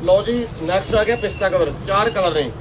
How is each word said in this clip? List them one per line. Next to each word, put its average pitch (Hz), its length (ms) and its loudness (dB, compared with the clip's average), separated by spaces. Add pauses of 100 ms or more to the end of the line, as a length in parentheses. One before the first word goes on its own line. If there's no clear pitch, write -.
ਲਓ 185 200 4
ਜੀ, 233 220 -2 (180)
ਨੈਕਸਟ 185 320 0
ਆ 214 80 4
ਗਿਆ 226 120 2
ਪਿਸਤਾ 202 340 -2
ਕਲਰ, 170 220 2 (160)
ਚਾਰ 202 220 2
ਕਲਰ 180 260 0
ਨੇ 139 140 0 (120)